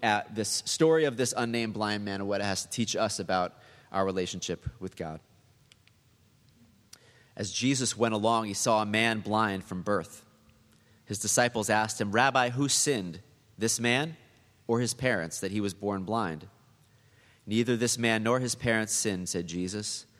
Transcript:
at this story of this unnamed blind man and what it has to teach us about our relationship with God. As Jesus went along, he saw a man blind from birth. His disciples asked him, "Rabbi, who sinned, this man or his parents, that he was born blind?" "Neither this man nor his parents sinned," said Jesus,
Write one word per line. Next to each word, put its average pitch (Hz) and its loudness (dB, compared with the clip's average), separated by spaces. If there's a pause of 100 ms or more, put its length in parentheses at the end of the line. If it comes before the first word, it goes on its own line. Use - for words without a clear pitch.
at 104 2
this - -2
story 160 4
of 120 0
this 123 0
unnamed 117 -2
blind 104 -2
man 98 -4
and 101 -4
what 101 0
it 101 -2
has 98 0
to - -12
teach - -2
us 101 0
about 90 0 (360)
our 95 2
relationship 92 -2 (140)
with 92 -10
God. 80 -10 (2250)
As 98 -6
Jesus 127 0
went 113 2
along, 110 2
he 98 -4
saw 110 2
a 107 0
man 110 2
blind 101 0
from 90 -8
birth. 92 -4 (800)
His 104 -6
disciples 117 2
asked 107 2
him, 104 -2
"Rabbi, 127 4
who 135 0
sinned, 98 0 (400)
this 110 0
man 135 0 (520)
or 117 2
his 120 -2
parents, 101 -2
that 95 -4
he 104 -2
was 98 -2
born 101 -4
blind?" 90 -4 (1000)
"Neither 113 2
this 120 0
man 113 2
nor 120 2
his 123 -2
parents 113 0
sinned," 92 -2
said 87 -4
Jesus, 92 -6 (140)